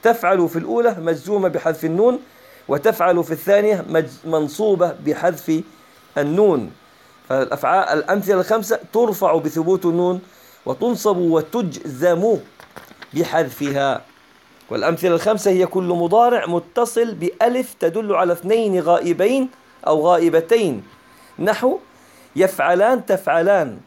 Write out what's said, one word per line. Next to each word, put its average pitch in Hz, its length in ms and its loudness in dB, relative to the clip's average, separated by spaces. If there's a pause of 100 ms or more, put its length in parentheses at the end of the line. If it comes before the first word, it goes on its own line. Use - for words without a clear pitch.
تفعلوا 190 460 2
في 165 100 -4
الأولى 226 400 0
مجزومة 170 500 -2
بحذف 160 360 -4
النون، 202 340 2 (500)
وتفعل 170 560 0
في 160 80 -6
الثانية 202 560 0
مج-، 151 380 -2
منصوبة 165 680 0 (120)
بحذف 160 560 -2 (560)
النون. 147 540 2 (560)
فالأفعال، 135 720 0
الأمثلة 196 420 0
الخمسة 214 380 -2 (140)
ترفع 196 440 0
بثبوت 165 480 -2
النون 180 360 0 (460)
وتنصب 202 500 -2
وتجزم 170 1200 0 (760)
بحذفها. 139 880 -2 (680)
والأمثلة 165 440 0
الخمسة 202 360 0
هي 185 160 2
كل 185 180 -2
مضارع 180 600 2
متصل 226 680 -2
بألف 247 680 -2
تدل 202 340 -2
على 175 180 2
اثنين 196 480 0
غائبين 180 680 0 (360)
أو 156 140 2
غائبتين، 165 840 2 (560)
نحو 254 400 0 (580)
يفعلان 185 720 2
تفعلان 175 800 0